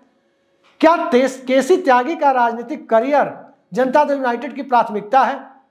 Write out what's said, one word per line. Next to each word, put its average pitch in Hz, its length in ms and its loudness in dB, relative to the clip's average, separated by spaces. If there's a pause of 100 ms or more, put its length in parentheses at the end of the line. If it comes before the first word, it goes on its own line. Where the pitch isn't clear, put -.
(800)
क्या 330 300 2
तेस-, 262 360 0
केसी 269 320 2
त्यागी 277 380 2
का 294 160 2
राजनीतिक 240 580 -4
करियर 240 640 0 (200)
जनता 254 300 2
दल 277 120 -2
यूनाइटेड 240 380 -6
की 277 80 -12
प्राथमिकता 233 600 0
है? 262 260 -4 (240)